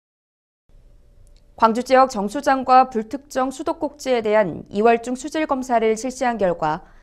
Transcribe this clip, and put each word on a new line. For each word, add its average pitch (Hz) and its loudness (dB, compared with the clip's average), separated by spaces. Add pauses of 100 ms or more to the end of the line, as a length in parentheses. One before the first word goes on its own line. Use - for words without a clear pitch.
(1600)
광주 226 -2
지역 262 4
정수장과 254 0
불특정 254 -6
수도꼭지에 277 -4
대한 208 2
이월 233 4
중 247 -6
수질 311 -4
검사를 247 0
실시한 240 -4
결과 170 0 (220)